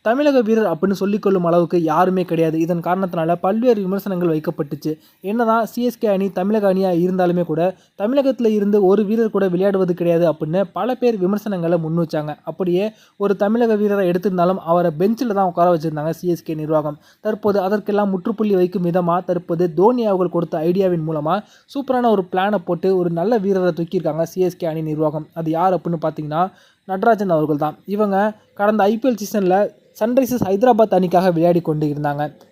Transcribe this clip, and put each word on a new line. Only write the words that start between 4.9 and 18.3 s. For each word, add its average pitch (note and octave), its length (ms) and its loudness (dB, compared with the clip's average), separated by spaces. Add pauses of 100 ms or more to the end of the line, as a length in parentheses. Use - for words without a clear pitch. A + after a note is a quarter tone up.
என்னதான் A3+ 460 0
சி A#3+ 160 -6
எஸ் A#3+ 160 -2
கே A3+ 100 -2
அணி G3 240 0
தமிழக G3+ 420 0
அணியா F#3+ 160 0 (160)
இருந்தாலுமே F3+ 380 0
கூட, E3+ 300 -2 (240)
தமிழகத்துல B3+ 480 0
இருந்து G#3 380 2
ஒரு G3+ 200 4
வீரர் A3 260 0
கூட G3 180 0
விளையாடுவது F#3 460 0
கிடையாது E3+ 380 2
அப்படின்னு D#3+ 300 -2 (100)
பல A3 220 -4
பேர் A#3+ 240 0
விமர்சனங்களை F3+ 600 -2
முன் E3 200 -2
வச்சாங்க. D3+ 460 -4
அப்படியே F3+ 480 -2 (240)
ஒரு G3+ 200 0
தமிழக A3+ 380 0
வீரரை G3+ 360 0
எடுத்திருந்தாலும் F3+ 480 0
அவரை F3 400 0
பெஞ்சில் A3 340 0
தான் G3 140 0
உட்கார F3 300 2
வச்சிருந்தாங்க D3+ 340 -4
சி E3+ 180 -6
எஸ் E3+ 140 -2
கே E3 120 -8
நிர்வாகம். D3+ 440 -2 (220)
தற்போது G#3+ 400 -2
அதற்கெல்லாம் G3+ 500 -2
முற்றுப்புள்ளி G3+ 440 -2